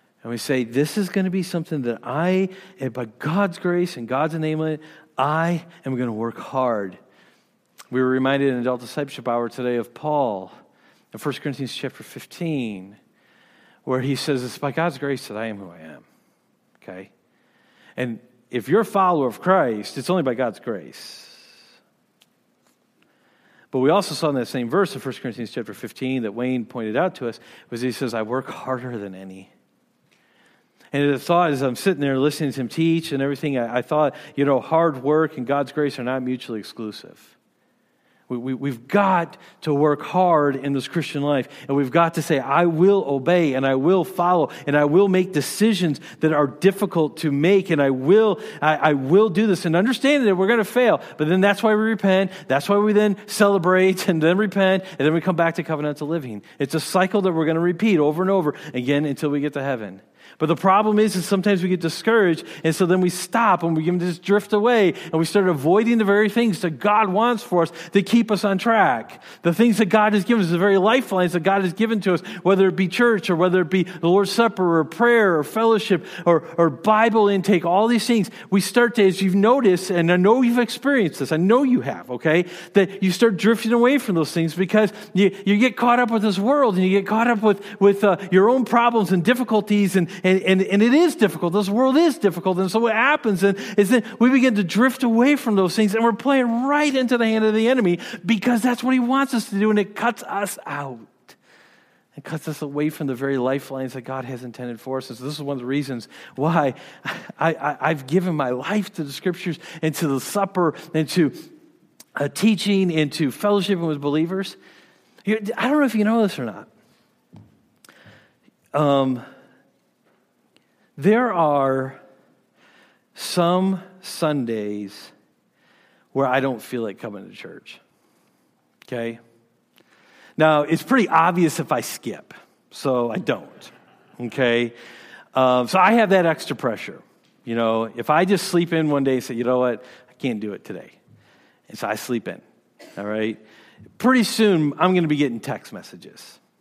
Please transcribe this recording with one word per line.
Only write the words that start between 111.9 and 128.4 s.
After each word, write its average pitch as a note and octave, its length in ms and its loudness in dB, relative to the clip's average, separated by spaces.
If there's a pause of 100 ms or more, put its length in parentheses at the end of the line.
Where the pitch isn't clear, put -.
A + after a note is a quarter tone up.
uh, C#3+ 120 -2
teaching F#3+ 640 0
and D3+ 200 0
to D3 160 -2
fellowshipping F#3+ 580 0
with D3+ 120 -4
believers. D#3+ 560 -2 (680)
You, A3 140 0 (180)
I A3 120 0
don't D4+ 100 2
know C#4+ 60 4
if A#3 100 -2
you G#3 80 2
know A3+ 180 2
this G3 160 0
or B2+ 80 -6
not. G#2+ 220 -12 (2000)
Um, C#3 480 2 (1800)
there G#3+ 360 2
are C3+ 640 0 (1160)
some F#3 640 0 (200)
Sundays A2 1080 -6 (1000)
where C3+ 160 0
I B2+ 120 2
don't B2+ 220 -2
feel A#2 220 -8
like G2+ 160 -8
coming G2+ 280 -12
to G2 80 -20
church, - 440 -20 (1040)